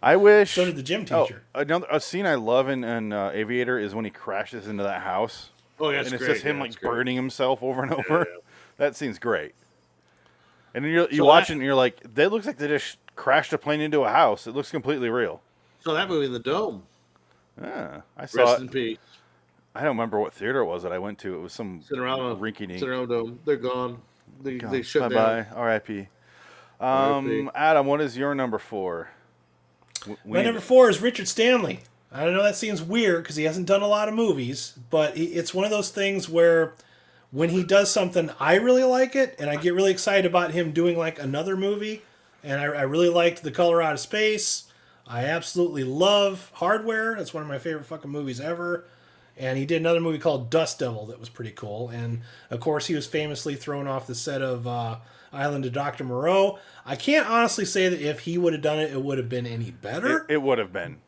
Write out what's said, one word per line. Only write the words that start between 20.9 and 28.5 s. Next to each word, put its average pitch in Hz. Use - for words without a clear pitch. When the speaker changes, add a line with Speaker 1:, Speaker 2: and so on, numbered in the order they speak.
Speaker 1:
I 92
went 98
to. 92
It 82
was 87
some 92
Speaker 3:
Cinerama. 127
Speaker 1:
rinky-dink. 98
Speaker 3:
Cinerama 127
Dome. 120
They're 147
gone. 123
They, 135
Speaker 1:
Gone. 117
Speaker 3:
they 131
shut 123
Speaker 1:
Bye-bye. 110
Speaker 3:
down. 101
Speaker 1:
R 117
I 107
P. 101
Speaker 3:
R 135
I -
P. 135
Speaker 1:
Um, 139
Adam, 147
what 143
is 123
your 143
number 123